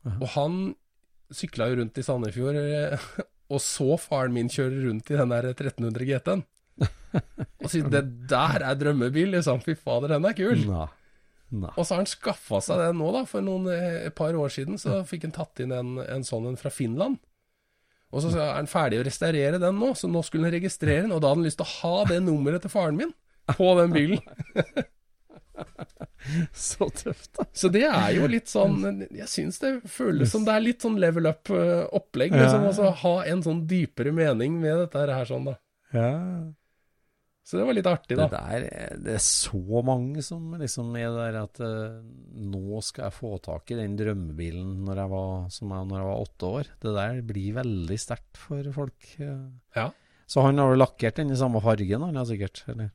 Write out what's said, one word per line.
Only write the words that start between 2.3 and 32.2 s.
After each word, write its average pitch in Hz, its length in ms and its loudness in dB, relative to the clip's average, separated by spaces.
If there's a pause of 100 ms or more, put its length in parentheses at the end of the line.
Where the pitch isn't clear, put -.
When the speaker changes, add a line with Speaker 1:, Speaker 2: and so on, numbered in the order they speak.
Speaker 2:
eh, 147 500 -2 (140)
<laughs> - 320 -10
og 139 80 0
så 147 400 2
faren 131 320 0
min 120 160 0
kjøre 131 320 -2
rundt 117 320 -2
i 147 60 2
den 127 100 4
der 120 240 0
trettenhundre 123 560 -4
G 135 100 0
T-en. 185 260 -2 (300)
Speaker 1:
<laughs> - 880 -4
Speaker 2:
Og - 100 -6
sier, 156 160 0
«Det 143 140 4 (240)
der 139 360 4
er 135 140 2
drømmebil, 147 560 2
liksom. 151 320 2
Fy 160 160 -2
fader, 135 320 0
den 156 160 2
er 226 80 2
kul.» 208 320 4
Speaker 1:
Nei. 82 200 -2 (680)
Nei. 92 220 -4
Speaker 2:
Og 165 80 0
så - 100 -2
har 180 60 0
han 202 80 -2
skaffet - 560 -4
seg 180 160 0
den 170 180 0
nå 160 140 0
da, 262 120 -2
for 202 160 -6
noen, 185 300 -2
eh, 170 360 -4
et 156 80 -10
par 160 200 0
år 143 160 0
siden, 147 260 -6
så 175 280 -2
fikk 165 180 -8
han 160 80 -6
tatt - 320 -10
inn 127 80 -4
en, 127 280 -4
en 131 240 -6
sånn 117 240 -4
en 127 100 -6
fra - 120 -6
Finland. 147 480 -2 (960)
Og 139 80 -2
så 165 140 0
er 151 200 0
han 147 120 -2
ferdig 120 320 2
å 127 60 0
restaurere 156 540 0
den 190 200 2
nå, 247 160 2
så - 120 -4
nå 170 160 2
skulle 160 240 0
han 170 80 2
registrere 151 480 2
den, 220 80 0
og 160 100 2
da 143 80 6
hadde 156 120 4
han 165 60 4
lyst 151 120 -4
til 160 80 -2
å - 140 -10
ha 180 240 2
det 175 180 4
nummeret 156 400 2
til - 80 -8
faren 170 260 2
min 320 160 -2 (360)
på 185 260 6
den 175 160 8
bilen. 160 300 4 (340)
<laughs> - 300 -2 (1700)
Speaker 1:
Så - 360 -4
tøft, - 480 -8
da. - 160 -2
Speaker 2:
Så 185 160 2
det 208 160 6
er - 320 4
jo - 100 4
litt 233 220 0
sånn, - 300 4 (340)
jeg - 160 -10
synes - 320 -4
det 269 140 0 (120)
føles 151 460 2
som 220 100 0
det 214 120 4
er 220 80 2
litt 240 200 0
sånn 220 160 0
level 165 300 4
up, - 240 -4
eh, 175 300 2 (100)
opplegg, 160 400 0